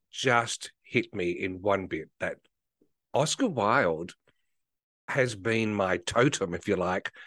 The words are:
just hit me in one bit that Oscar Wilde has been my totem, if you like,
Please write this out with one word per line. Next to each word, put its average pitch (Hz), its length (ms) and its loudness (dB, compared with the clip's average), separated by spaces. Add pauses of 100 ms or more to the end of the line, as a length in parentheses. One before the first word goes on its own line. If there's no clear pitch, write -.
(100)
just 117 600 0 (120)
hit - 320 -2
me 90 160 -2
in 92 320 -6
one 98 240 0
bit 80 240 -10 (100)
that 90 160 -4 (760)
Oscar 151 340 2
Wilde 101 640 2 (960)
has 127 260 0
been 107 400 0
my 92 220 2
totem, 98 580 0
if 92 140 -6
you 98 80 2
like, 90 340 0 (160)